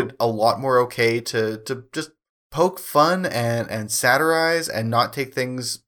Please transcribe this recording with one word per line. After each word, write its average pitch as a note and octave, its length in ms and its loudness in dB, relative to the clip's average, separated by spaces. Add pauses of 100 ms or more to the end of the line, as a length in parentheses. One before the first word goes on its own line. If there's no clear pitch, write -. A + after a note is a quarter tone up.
it - 140 -14
a A#2 80 2
lot A2+ 320 2
more C3 200 4
okay A#2+ 400 2
to, A2 440 -2
to B2+ 280 -8
just D3+ 180 -8 (400)
poke F3+ 280 2
fun F3 480 2
and, A#2 440 -2
and G#2+ 200 -6
satirize D#3+ 800 2
and A2+ 200 -4
not A#2 240 0
take C3+ 220 -6
things B2+ 540 -6